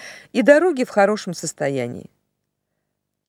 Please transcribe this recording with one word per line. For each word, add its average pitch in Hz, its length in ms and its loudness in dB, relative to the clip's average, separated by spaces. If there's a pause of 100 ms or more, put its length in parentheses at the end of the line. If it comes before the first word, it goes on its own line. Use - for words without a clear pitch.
(320)
и 220 100 0
дороги 294 420 4
в - 60 -6
хорошем 202 420 0
состоянии. 135 800 -6 (1200)